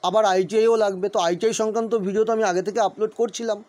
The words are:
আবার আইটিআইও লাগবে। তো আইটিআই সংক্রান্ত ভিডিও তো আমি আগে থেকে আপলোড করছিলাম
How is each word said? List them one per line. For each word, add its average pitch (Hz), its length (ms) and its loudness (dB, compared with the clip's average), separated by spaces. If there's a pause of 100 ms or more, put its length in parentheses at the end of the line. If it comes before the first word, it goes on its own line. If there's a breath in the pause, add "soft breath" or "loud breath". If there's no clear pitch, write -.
আবার 202 220 2
আইটিআইও 202 500 2
লাগবে। 202 340 0
তো 202 100 -2
আইটিআই 175 340 0
সংক্রান্ত 220 420 -2
ভিডিও 202 280 0
তো 226 80 0
আমি 220 120 0
আগে 185 180 0
থেকে 196 180 -4
আপলোড 208 380 -2
করছিলাম 220 520 -4